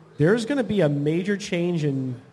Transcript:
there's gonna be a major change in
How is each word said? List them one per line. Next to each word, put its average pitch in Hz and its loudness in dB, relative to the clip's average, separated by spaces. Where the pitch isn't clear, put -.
there's 220 4
gonna 277 0
be 196 0
a 151 4
major 160 0
change 175 -2
in 135 -2